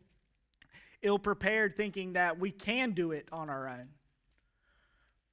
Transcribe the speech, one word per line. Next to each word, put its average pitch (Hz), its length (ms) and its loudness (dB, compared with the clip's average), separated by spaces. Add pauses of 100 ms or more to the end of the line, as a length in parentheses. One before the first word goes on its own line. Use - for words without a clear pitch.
(1000)
ill-prepared, 202 720 2
thinking 190 380 -4
that 175 260 2
we 190 120 0
can 240 400 -2
do 170 200 0
it 147 200 -6
on 160 180 -8
our 135 180 -6
own 127 220 -12 (1400)